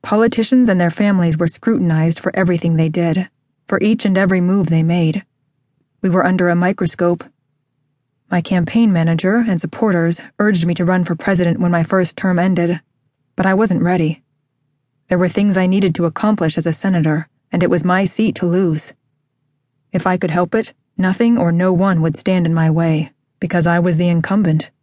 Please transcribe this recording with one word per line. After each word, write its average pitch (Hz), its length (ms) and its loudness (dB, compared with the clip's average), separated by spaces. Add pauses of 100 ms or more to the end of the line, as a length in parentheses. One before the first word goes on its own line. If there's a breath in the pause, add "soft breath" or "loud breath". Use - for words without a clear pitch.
Politicians 226 680 2
and 180 100 2
their 175 100 2
families 180 480 0
were 170 100 0
scrutinized 165 720 0
for - 160 -4
everything 170 420 0
they 160 120 0
did, 170 400 -2 (380)
for - 140 -2
each 214 240 0
and 190 120 2
every 185 240 2
move 180 260 0
they 160 140 2
made. 165 440 0 (760)
We 185 80 0
were 180 160 2
under 180 240 2
a 170 60 2
microscope. 175 720 -2 (1040)
My 180 100 0
campaign 185 520 0
manager 170 520 2
and 185 140 -2
supporters 170 600 -2 (180)
urged 196 260 0
me 175 100 0
to 175 100 -2
run 180 180 2
for 170 120 -4
president 170 440 0
when 175 100 0
my 170 140 0
first 185 320 -2
term 180 240 -2
ended, 175 400 0 (560)
but 190 100 -2
I 190 80 2
wasn't 190 300 0
ready. 165 400 0 (880)
There 180 80 2
were 180 100 2
things 202 300 0
I 185 80 2
needed 190 300 0
to 170 100 0
accomplish 170 520 -2
as 165 100 -2
a 160 40 0
senator, 160 560 -2 (240)
and 185 120 0
it - 60 2
was 180 140 0
my 185 220 0
seat 220 300 -2
to 180 100 -4
lose. 175 480 -2 (1000)
If 175 140 -4
I 185 100 2
could 180 160 -4
help 175 220 -2
it, 226 200 -4 (240)
nothing 226 400 2
or 170 140 2
no 180 220 2
one 175 300 2
would 160 120 0
stand 185 300 0
in 165 80 0
my 160 160 2
way, 160 420 0 (280)
because 175 260 -2
I 170 140 2
was 175 180 0
the 175 100 0
incumbent. 170 640 0 (140)